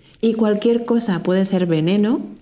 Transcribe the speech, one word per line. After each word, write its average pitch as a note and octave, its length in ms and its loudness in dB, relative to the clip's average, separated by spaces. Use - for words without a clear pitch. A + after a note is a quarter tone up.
y A3+ 140 0
cualquier A3+ 500 0
cosa A3+ 380 -2
puede F#3 200 2
ser F#3 220 0
veneno F#3+ 560 0